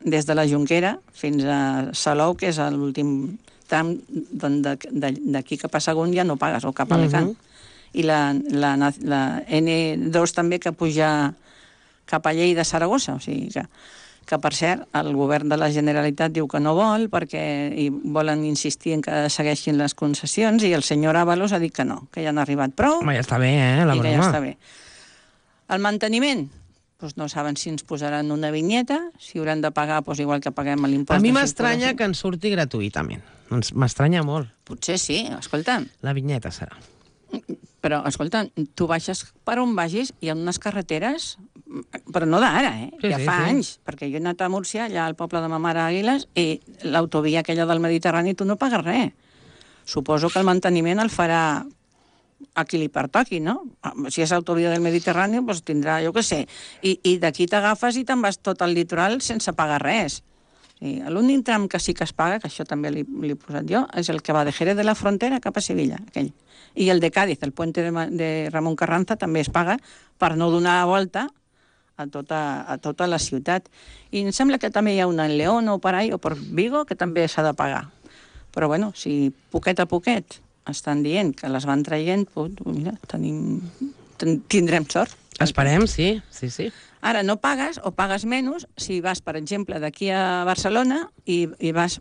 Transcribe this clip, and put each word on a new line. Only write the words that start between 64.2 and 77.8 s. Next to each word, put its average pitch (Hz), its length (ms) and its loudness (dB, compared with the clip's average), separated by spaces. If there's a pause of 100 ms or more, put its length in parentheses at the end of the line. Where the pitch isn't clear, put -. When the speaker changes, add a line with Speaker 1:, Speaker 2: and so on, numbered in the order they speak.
Speaker 1:
que 151 120 -2
va 151 100 4
de 143 80 0
Jerez 185 240 2
de 208 80 2
la 214 100 4
Frontera 233 460 0
cap - 160 -4
a 202 60 -2
Sevilla, - 440 -2
aquell. - 260 -4 (420)
I 185 140 2
el 185 120 6
de 165 120 4
Cádiz, 196 300 2
el 139 100 -4
puente 165 320 -2
de 170 80 -2
Ma-, 165 160 -2
de 160 420 -2
Ramon 160 260 0
Carranza, 175 400 0
també 160 280 0
es - 80 -6
paga 170 240 2 (420)
per 160 180 2
no 170 140 2
donar 175 300 4
la 180 80 4
volta 196 380 0 (720)
a 147 100 -8
tota, 143 560 -4
a 135 160 -6
tota 156 260 -2
la 170 140 2
ciutat. 170 480 -2 (400)
I 202 160 -4
em 196 80 -2
sembla 269 260 2
que - 140 -4
també 208 240 2
hi 190 40 2
ha 180 60 4
una 160 220 2
en 147 100 0
León 220 300 2
o 202 100 0
per 185 160 0
ahí, 214 160 0
o 180 80 -2
per 156 160 -4
Vigo, 185 520 -2
que 180 100 -6
també 170 320 0
s'ha 156 160 0
de 151 100 2
pagar. 143 300 -2 (640)